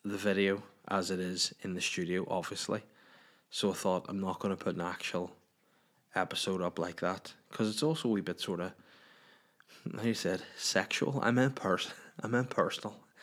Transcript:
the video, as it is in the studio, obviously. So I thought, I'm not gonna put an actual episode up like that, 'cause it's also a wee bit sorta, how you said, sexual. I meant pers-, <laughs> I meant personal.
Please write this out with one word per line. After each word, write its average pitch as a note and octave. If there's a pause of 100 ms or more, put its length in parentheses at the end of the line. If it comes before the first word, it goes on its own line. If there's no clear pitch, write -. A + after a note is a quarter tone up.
the G2+
video, G2 (260)
as F#2+
it F#2
is F#2
in F#2+
the F2+
studio, F2+
obviously. F#2+ (680)
So -
I F2+
thought, F#2
I'm G2
not F#2
gonna G2
put F2
an F2
actual F2+ (800)
episode F#2
up F2
like E2+
that, F#2 (180)
'cause A2
it's G#2+
also D#3
a A2+
wee G2
bit F2+
sorta, F2+ (1200)
how -
you A2+
said, F#2 (140)
sexual. -
I A#2
meant B2+
pers-, - (140)
<laughs> -
I G#2+
meant B2
personal. - (180)